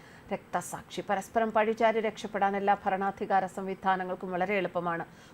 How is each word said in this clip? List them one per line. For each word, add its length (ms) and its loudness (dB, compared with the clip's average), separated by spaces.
രക്തസാക്ഷി. 760 -6
പരസ്പരം 420 0
പഴിചാരി 480 4
രക്ഷപ്പെടാൻ 580 0
എല്ലാ 280 4
ഭരണാധികാര 600 0
സംവിധാനങ്ങൾക്കും 840 -2
വളരെ 240 0
എളുപ്പമാണ്. 500 -2